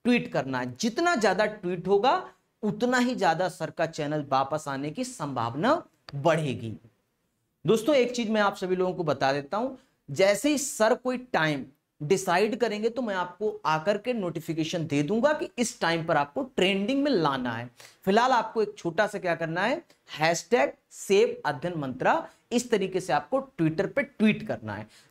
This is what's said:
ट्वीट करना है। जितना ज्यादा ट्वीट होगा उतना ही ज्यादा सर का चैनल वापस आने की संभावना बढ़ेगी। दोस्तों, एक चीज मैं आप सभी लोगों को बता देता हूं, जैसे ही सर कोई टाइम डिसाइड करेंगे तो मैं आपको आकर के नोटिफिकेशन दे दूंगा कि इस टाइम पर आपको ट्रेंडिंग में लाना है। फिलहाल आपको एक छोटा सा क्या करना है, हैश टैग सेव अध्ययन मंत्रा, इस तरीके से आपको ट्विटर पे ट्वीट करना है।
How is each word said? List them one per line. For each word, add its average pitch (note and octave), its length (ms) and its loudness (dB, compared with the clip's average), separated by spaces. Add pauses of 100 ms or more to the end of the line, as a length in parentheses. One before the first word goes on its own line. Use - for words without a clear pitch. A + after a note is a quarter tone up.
ट्वीट A#3+ 300 2
करना C3 260 -2
है। B2+ 160 -6
जितना E4+ 400 0
ज्यादा G#3 300 2
ट्वीट F3+ 420 -6
होगा B3+ 440 2 (320)
उतना A3+ 340 0
ही B3 180 2
ज्यादा F3+ 340 2
सर D#3+ 200 -6
का E3 160 -2
चैनल D3+ 440 -4
वापस C#3 380 0
आने C#3 240 -6
की B3+ 120 -6
संभावना D3 800 -2 (320)
बढ़ेगी। C#3 580 0 (920)
दोस्तों, A3 300 4
एक A#3+ 200 2
चीज A3+ 140 -4
मैं G#3+ 120 2
आप G3+ 140 2
सभी F#3 200 -2
लोगों F#3 180 0
को E3+ 100 -4
बता C#3 300 0
देता C#3+ 240 -4
हूं, C4 180 -4 (360)
जैसे G3+ 380 4
ही D4 80 2
सर A3+ 360 2
कोई B3+ 240 -2
टाइम D#3 480 -2 (380)
डिसाइड F#3 520 2
करेंगे G#3+ 340 0
तो A#3 120 -4
मैं G#3 140 -2
आपको G#3 500 -4
आकर D#3+ 320 2
के B3 160 -4
नोटिफिकेशन E3+ 760 -4
दे C#3+ 160 2
दूंगा A3+ 300 2
कि D4+ 240 -4
इस - 240 -4
टाइम E3 240 0
पर E3 120 2
आपको C#3+ 260 -2
ट्रेंडिंग G3+ 600 0
में D4 80 2
लाना C#3 400 0
है। A#2 180 -8 (360)
फिलहाल A3+ 260 4
आपको A3+ 300 0
एक G#3 160 -2
छोटा F3 300 0
सा G3+ 120 -8
क्या E3+ 160 0
करना E3 260 -4
है, C4+ 220 -2 (360)
हैश E3 320 0
टैग B3+ 220 2 (180)
सेव A#3 540 2
अध्ययन D3+ 320 -4
मंत्रा, D3 520 -2 (220)
इस A#3+ 200 0
तरीके F#3+ 280 0
से F3 140 -2
आपको G3 260 0
ट्विटर D#3+ 480 0
पे C4+ 160 -2
ट्वीट G#3+ 440 0
करना A2 260 -8
है। G#2+ 140 -10 (240)